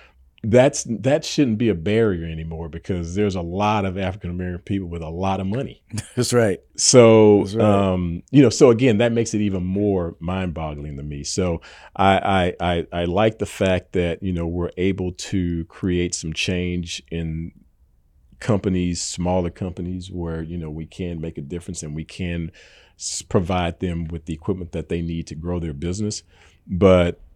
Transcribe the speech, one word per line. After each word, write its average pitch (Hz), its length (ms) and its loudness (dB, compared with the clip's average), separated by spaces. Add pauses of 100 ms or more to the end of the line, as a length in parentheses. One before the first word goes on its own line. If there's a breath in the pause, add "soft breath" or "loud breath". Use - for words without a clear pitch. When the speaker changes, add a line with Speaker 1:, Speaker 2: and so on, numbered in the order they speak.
(440 soft breath)
Speaker 1:
That's, 127 400 4 (160)
that 139 240 0
shouldn't 123 340 0
be 113 120 2
a 101 60 4
barrier 95 540 0
anymore 80 380 -8
because 85 480 -6
there's 101 200 0
a 92 60 -4
lot 98 440 -2
of 92 120 -4
African 95 320 -6
American 90 320 -6
people 98 280 -4
with 85 120 -8
a 82 80 -10
lot 95 300 -4
of 95 80 -4
money. 120 340 -6 (180)
Speaker 2:
<laughs> - 180 -12
That's 123 160 0
right. 110 260 2 (160)
Speaker 1:
So, 110 720 8
Speaker 2:
That's 95 100 -6
right. 110 100 2
Speaker 1:
um, 92 640 2
you 139 140 8
know, 120 60 6
so 135 200 8
again, 113 280 4
that 117 160 2
makes 117 200 0
it 107 80 0
even 95 220 0
more 95 560 0
mind 90 340 -4
boggling 73 440 -8
to 71 60 -12
me. 73 200 -10
So 87 380 -4 (340 soft breath)
I, 95 640 2
I, 87 160 0
I, 85 160 -4
I 87 140 -4
like 104 340 0
the 104 80 -4
fact 92 460 -2
that, 87 280 -2
you 95 120 -4
know, 85 120 -4
we're 85 320 -4
able 92 360 -2
to 87 520 -4
create 90 480 -2
some 82 200 -6
change 90 760 -4
in 82 440 -8 (840)
companies, 92 600 -2
smaller 90 480 -2
companies, 90 600 -10
where, 85 300 -6
you 82 160 -10
know, 80 120 -8
we 78 160 -10
can 87 360 -8
make 82 160 -8
a 80 40 -8
difference 85 420 -10
and 76 120 -8
we 78 80 -6
can 85 480 -6 (480 soft breath)
s-, - 220 -10
provide 90 580 -2
them 85 260 -4
with 80 200 -10
the 85 80 -6
equipment 87 400 -6
that 82 160 -8
they 85 120 -4
need 85 260 -6
to 78 80 -14
grow 87 240 -6
their 82 120 -6
business. 92 520 -6 (440)
But, 90 540 6 (140)